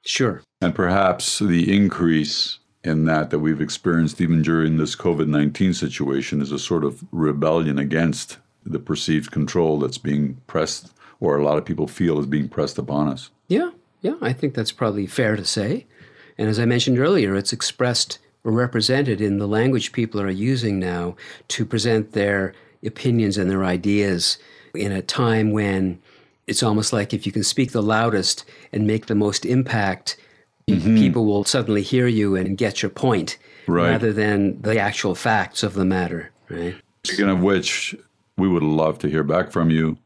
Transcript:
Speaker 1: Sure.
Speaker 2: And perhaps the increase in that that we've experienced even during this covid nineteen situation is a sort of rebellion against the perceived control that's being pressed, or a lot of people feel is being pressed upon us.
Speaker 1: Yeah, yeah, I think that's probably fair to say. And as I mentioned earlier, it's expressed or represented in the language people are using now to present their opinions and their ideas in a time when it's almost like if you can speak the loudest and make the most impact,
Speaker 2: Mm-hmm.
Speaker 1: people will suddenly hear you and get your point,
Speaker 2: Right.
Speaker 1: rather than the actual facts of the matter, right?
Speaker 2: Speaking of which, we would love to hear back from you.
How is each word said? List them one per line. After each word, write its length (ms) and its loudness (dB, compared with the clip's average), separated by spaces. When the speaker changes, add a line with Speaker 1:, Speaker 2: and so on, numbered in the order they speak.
Speaker 1:
Sure. 380 -2
Speaker 2:
And 140 0
perhaps 640 2
the 360 4
increase 840 2
in 220 2
that 240 0
that 100 0
we've 200 0
experienced 600 0
even 220 2
during 340 2
this 180 0
covid 320 0
nineteen 480 2
situation 680 -2
is 120 -4
a 60 -4
sort 260 -2
of 260 -4
rebellion 680 0
against 600 -2
the 140 -6
perceived 540 -2
control 460 0
that's 200 -2
being 380 -2
pressed, 460 -4
or 160 2
a 80 0
lot 140 2
of 60 -4
people 240 -4
feel 320 0
is 60 -2
being 220 -2
pressed 300 -4
upon 300 -2
us. 220 -8
Speaker 1:
Yeah, 220 0
yeah, 200 -2
I 100 -2
think 220 -4
that's 180 -4
probably 340 -2
fair 300 0
to 80 -8
say. 420 -4
And 100 0
as 120 0
I 60 2
mentioned 320 2
earlier, 360 2
it's 180 -2
expressed 680 -2
or 80 0
represented 680 0
in 180 0
the 100 -2
language 440 2
people 280 -2
are 100 -2
using 480 0
now 380 -4
to 160 -4
present 480 0
their 400 0
opinions 540 0
and 120 0
their 140 0
ideas 760 0
in 180 -2
a 100 -4
time 480 0
when 480 0
it's 160 -2
almost 300 0
like 220 -2
if 120 -6
you 60 -4
can 100 -2
speak 300 0
the 100 0
loudest 640 0
and 140 0
make 200 0
the 100 -2
most 280 0
impact, 720 0
Speaker 2:
Mm-hmm. 280 4
Speaker 1:
people 300 4
will 180 2
suddenly 380 0
hear 260 2
you 260 2
and 240 -2
get 240 -2
your 80 -2
point, 480 0
Speaker 2:
Right. 220 4
Speaker 1:
rather 220 2
than 500 0
the 180 2
actual 340 -2
facts 480 0
of 120 -4
the 100 0
matter, 480 -2
right? 240 -6
Speaker 2:
Speaking 240 0
of 120 2
which, 540 0
we 120 2
would 160 2
love 340 0
to 100 -4
hear 140 0
back 300 0
from 180 2
you. 360 2